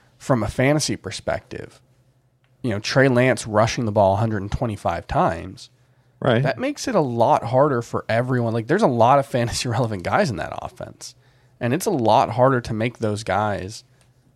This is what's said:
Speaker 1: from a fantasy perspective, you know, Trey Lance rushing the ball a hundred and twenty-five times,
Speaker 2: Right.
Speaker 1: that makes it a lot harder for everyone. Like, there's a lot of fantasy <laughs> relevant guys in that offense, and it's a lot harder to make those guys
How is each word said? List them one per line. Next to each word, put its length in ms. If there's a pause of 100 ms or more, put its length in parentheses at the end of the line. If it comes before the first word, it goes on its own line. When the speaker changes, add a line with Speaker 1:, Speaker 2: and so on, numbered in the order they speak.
(180)
Speaker 1:
from 240
a 60
fantasy 480
perspective, 840 (840)
you 80
know, 80
Trey 300
Lance 380
rushing 380
the 80
ball 220
a 20
hundred 260
and 80
twenty-five 560
times, 640 (520)
Speaker 2:
Right. 220
Speaker 1:
that 160
makes 300
it 60
a 60
lot 440
harder 380
for 260
everyone. 460
Like, 120
there's 160
a 60
lot 300
of 80
fantasy 420
<laughs> 80
relevant 260
guys 280
in 60
that 260
offense, 520 (460)
and 140
it's 120
a 40
lot 400
harder 320
to 120
make 240
those 240
guys 640 (520)